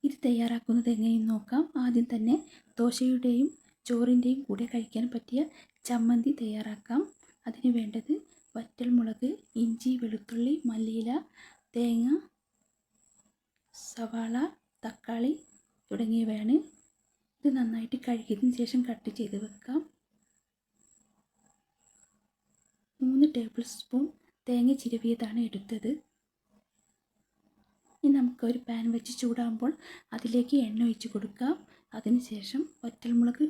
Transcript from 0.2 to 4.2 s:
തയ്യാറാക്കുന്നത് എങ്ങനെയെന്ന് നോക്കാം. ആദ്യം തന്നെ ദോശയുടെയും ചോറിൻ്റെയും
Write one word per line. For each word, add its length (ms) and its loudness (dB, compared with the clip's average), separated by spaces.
തയ്യാറാക്കുന്നത് 720 2
എങ്ങനെയെന്ന് 380 2
നോക്കാം. 300 0
ആദ്യം 300 2
തന്നെ 220 2
ദോശയുടെയും 680 2
ചോറിൻ്റെയും 600 4